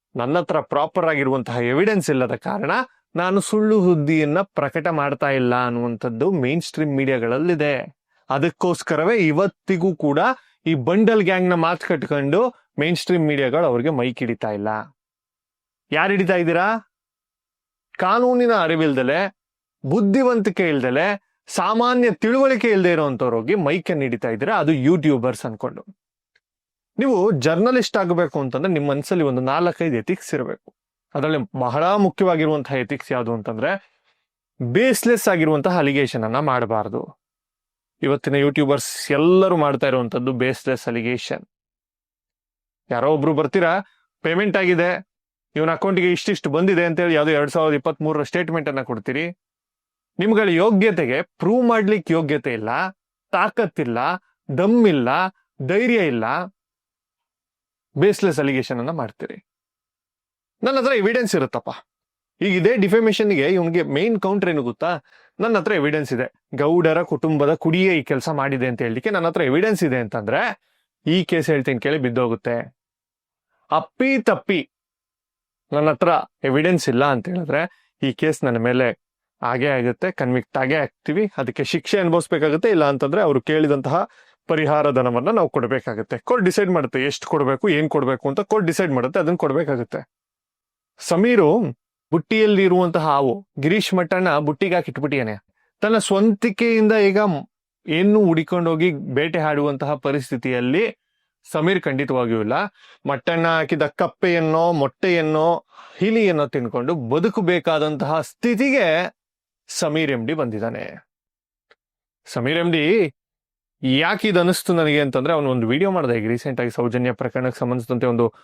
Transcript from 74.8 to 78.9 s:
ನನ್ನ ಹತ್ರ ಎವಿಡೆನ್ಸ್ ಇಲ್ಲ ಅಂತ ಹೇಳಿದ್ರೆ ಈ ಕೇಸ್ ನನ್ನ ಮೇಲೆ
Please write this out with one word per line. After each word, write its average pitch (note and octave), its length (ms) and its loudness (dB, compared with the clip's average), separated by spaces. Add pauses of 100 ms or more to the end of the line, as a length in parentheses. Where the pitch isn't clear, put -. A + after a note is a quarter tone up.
ನನ್ನ D3+ 180 2
ಹತ್ರ E3 180 0 (360)
ಎವಿಡೆನ್ಸ್ D3+ 440 2
ಇಲ್ಲ B2 160 2
ಅಂತ C3+ 240 0
ಹೇಳಿದ್ರೆ E3 640 -6 (100)
ಈ C3+ 100 0
ಕೇಸ್ D#3 320 -2
ನನ್ನ A#2+ 120 0
ಮೇಲೆ B2 500 0 (360)